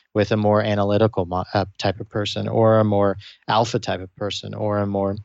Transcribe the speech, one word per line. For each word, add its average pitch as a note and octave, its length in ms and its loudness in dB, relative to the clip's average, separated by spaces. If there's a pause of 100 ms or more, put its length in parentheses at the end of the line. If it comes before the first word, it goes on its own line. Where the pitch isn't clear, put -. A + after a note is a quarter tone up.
(140)
with G#2 180 0
a A2 60 2
more G#2 240 4
analytical G#2 640 2
mo-, F2+ 280 -4
uh, G2 100 0 (140)
type G2 240 -4
of - 80 -14
person, G#2 360 -6
or A2 340 4
a A2 40 4
more G2+ 320 2 (320)
alpha A2+ 320 0
type F#2 220 -4
of F#2+ 160 -16
person, G2+ 360 -8
or G#2 260 -2
a G2+ 60 0
more, G2 400 0